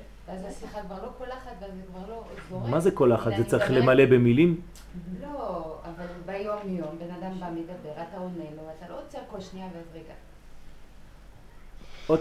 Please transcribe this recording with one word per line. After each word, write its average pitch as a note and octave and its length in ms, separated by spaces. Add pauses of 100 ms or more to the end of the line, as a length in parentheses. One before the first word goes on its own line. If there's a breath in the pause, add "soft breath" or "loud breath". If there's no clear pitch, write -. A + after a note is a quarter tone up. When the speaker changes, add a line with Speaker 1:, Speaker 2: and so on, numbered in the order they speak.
(280)
Speaker 1:
ואז F#3+ 160
השיחה G#3+ 360
כבר G3 220
לא A#3 60 (100)
קולחת, B3+ 420
ואז G3 160
זה F3+ 60 (100)
כבר F#3 160
לא A3+ 160 (260)
זורם. A#2+ 200
Speaker 2:
מה D3 100
זה F3+ 100
קולחת? B2 360
Speaker 1:
אלא G#2+ 100
Speaker 2:
זה A#2 60
Speaker 1:
אני A2+ 80
Speaker 2:
צריך B2+ 200
Speaker 1:
מדברת C3 120
Speaker 2:
למלא C3 240
במילים? B2+ 540 (600)
Speaker 1:
לא, F#3 640
אבל E3+ 220 (200)
ביום-יום, G3 720
בן E3+ 120
אדם F#3 300
בא F3 100
מדבר, E3 420
אתה E3+ 240
עונה F3 400
לו, D#3 60 (160)
אתה F3 100
לא C#4 120
עוצר C#4 180 (120)
כל G#3 100
שנייה F#3 340
ואז E3+ 100 (100)
רגע. D#3+ 200 (1900)
Speaker 2:
עוד D#3+ 140